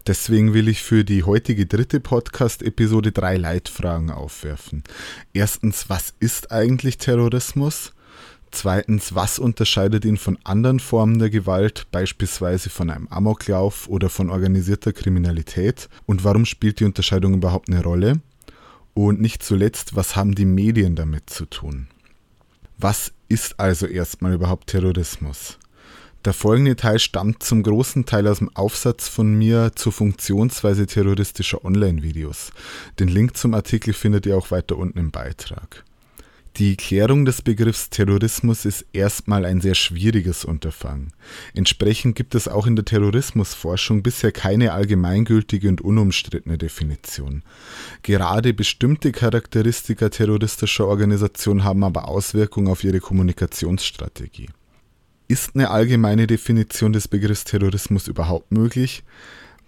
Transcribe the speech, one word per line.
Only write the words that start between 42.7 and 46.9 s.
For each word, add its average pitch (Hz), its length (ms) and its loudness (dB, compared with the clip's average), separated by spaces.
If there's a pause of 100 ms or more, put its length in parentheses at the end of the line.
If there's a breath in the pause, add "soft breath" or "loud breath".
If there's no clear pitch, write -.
der 107 100 2
Terrorismusforschung 104 1160 0
bisher 113 280 0
keine 104 400 2
allgemeingültige 101 960 2
und 92 140 2
unumstrittene 95 800 0
Definition. 73 840 -8 (600 loud breath)